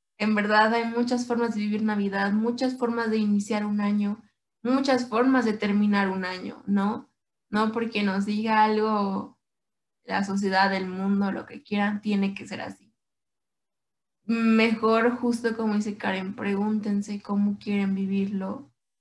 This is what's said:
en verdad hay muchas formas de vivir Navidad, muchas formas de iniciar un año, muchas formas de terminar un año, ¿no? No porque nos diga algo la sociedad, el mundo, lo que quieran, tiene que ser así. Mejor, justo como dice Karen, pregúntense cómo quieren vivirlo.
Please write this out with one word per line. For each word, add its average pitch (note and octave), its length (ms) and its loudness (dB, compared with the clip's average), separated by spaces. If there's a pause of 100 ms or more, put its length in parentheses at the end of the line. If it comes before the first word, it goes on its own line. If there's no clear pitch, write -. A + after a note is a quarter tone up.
(180)
en G#3+ 180 0
verdad G#3+ 380 4
hay A#3 120 0
muchas A#3+ 400 -2
formas A#3 300 -2
de G#3 60 -4
vivir G#3+ 220 -2
Navidad, G3+ 500 0
muchas A#3+ 440 0
formas A#3 320 -2
de A3 80 2
iniciar G#3 480 0
un G#3 160 -2
año, G#3 400 0 (420)
muchas B3+ 460 2
formas B3+ 360 4
de A3 80 2
terminar G3+ 560 2
un F#3 160 -4
año, F#3 420 -10
¿no? G3+ 420 0 (400)
No A3 220 0
porque A3+ 320 -2
nos G3 220 0
diga G#3+ 380 2
algo G#3+ 760 0 (640)
la F#3+ 200 -2
sociedad, G3 500 2
el F#3+ 140 -2
mundo, G3 440 0
lo - 140 -8
que - 180 -18
quieran, G#3 380 -2
tiene G3 320 0
que - 140 -14
ser - 140 -10
así. - 320 -16 (1300)
Mejor, A3+ 920 4
justo A#3 400 -2
como G#3+ 180 0
dice G#3 220 -2
Karen, F#3+ 380 -4
pregúntense G3+ 840 -2
cómo G3+ 380 0
quieren G3 360 -2
vivirlo. G3 760 -4 (300)